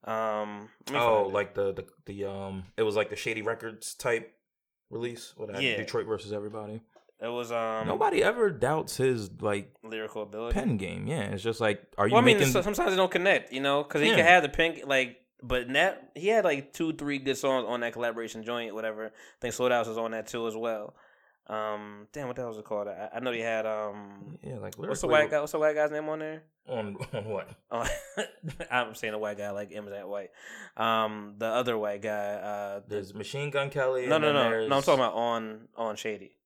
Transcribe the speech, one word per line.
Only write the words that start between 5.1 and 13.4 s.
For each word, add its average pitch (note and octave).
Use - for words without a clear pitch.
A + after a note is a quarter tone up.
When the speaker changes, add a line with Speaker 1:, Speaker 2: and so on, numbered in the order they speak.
Speaker 2:
What G#2
had G2
Speaker 1:
Yeah. A#2+
Speaker 2:
Detroit G#2+
versus G#2
Everybody. G#2+
Speaker 1:
It A2+
was, A#2+
um, A2+
Speaker 2:
Nobody G4
ever A3
doubts D3+
his, B2
like, G2+
Speaker 1:
lyrical A2
ability. G#2+
Speaker 2:
pen F3+
game. F#2
Yeah, C3+
it's G2
just A2+
like, G#2+
are G2+
you -
Speaker 1:
Well, A#3
I -
mean, A3+
Speaker 2:
making C#3
Speaker 1:
so-, F3+
sometimes G3+
it -
don't F#3
connect, F#3